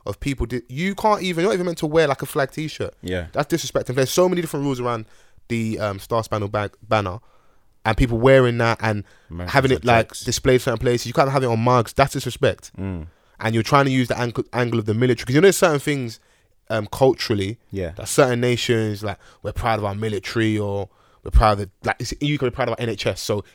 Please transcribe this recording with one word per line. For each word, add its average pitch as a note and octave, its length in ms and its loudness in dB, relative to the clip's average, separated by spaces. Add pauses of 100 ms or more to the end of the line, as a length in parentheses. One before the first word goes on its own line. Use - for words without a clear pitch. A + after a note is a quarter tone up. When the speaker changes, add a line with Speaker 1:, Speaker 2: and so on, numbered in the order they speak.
Speaker 1:
of - 160 -8
people. C3 240 -4
Di-, A#2+ 240 -6
you F3+ 260 -4
can't G#3+ 260 0
even, F3 200 -2
you're F#3+ 100 2
not - 40 2
even F3+ 100 -2
meant E3+ 140 -4
to E3 60 -2
wear, D3+ 220 4
like, C3+ 140 -2
a D3 40 -4
flag C3+ 260 -2
T-shirt. D3+ 500 -8
Speaker 2:
Yeah. F2+ 320 -4
Speaker 1:
That's D3 200 -2
disrespecting. C3 420 -4
There's C3 140 2
so F3+ 200 4
many F3+ 100 0
different D#3 260 -4
rules C3 140 -2
around A#2+ 260 -4 (440)
the, A2+ 300 -2
um, G2+ 200 -4
Star A2+ 240 -2
Spangled G#2 280 -4
Ba-, G#2 200 -4 (160)
Banner G#2 320 0 (640)
and A2 120 2
people A#2 220 2
wearing B2 400 6
that A#2 220 2
and G#2 220 0 (260)
Speaker 2:
American F2 240 -10
Speaker 1:
having C3 180 4
it, A#2+ 140 0
like, A#2 220 4
Speaker 2:
subjects. - 160 -16
Speaker 1:
displayed B2+ 380 2
certain A#2 180 -2
places. B2 280 0
You A#2+ 60 -8
can't C#3 160 2
have C3+ 140 0
it B2+ 40 0
on A2+ 120 0
mugs. B2 340 2
That's C3+ 200 2
disrespect. - 640 -4
Speaker 2:
Mm. F#2 300 -8 (320)
Speaker 1:
And A2+ 140 -2
you're A2+ 100 2
trying C#3 220 4
to C3+ 60 2
use B2+ 180 2
the A#2 100 -2
angle, A#2+ 240 -4 (100)
angle A#2+ 260 0
of G#2+ 60 -2
the A2 80 0
military. A#2+ 320 2
'Cause B2+ 100 -2
you D#3 60 6
know G3 40 8
there's F#3+ 120 6
certain D#3 220 4
things, C3+ 400 -6 (500)
um, G#2+ 220 -2
culturally A2 640 2 (140)
Speaker 2:
Yeah. F2+ 240 -6
Speaker 1:
that - 120 -12
certain B2 340 2
nations, A2+ 600 0
like, G2+ 140 -8 (260)
we're - 100 -8
proud A2+ 260 0
of G#2 60 -4
our G2+ 100 -4
military G#2+ 640 -2
or G2+ 300 -6 (340)
we're - 80 -10
proud G#2+ 280 6
of, F#2+ 100 -8 (140)
like, G#2+ 160 -2
it's, - 220 -8
you D3 160 0
can C3 120 -2
be - 60 0
proud B2 140 -2
of A2+ 40 -2
our A#2 80 -6
N A#2+ 80 -2
H G2+ 180 -6
S, G2 140 -4
so G#2 220 -2 (120)